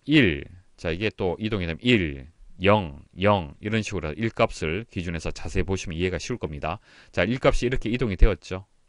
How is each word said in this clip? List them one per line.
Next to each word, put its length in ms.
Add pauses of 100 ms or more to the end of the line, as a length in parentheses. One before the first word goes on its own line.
일. 400 (320)
자, 140
이게 260
또 240
이동이 260
되면 140
일, 480 (340)
영, 400 (180)
영 400
이런 220
식으로 300
일 180
값을 600
기준해서 400
자세히 340
보시면 340
이해가 200
쉬울 200
겁니다. 400 (320)
자, 140
일 180
값이 240
이렇게 240
이동이 260
되었죠. 500 (220)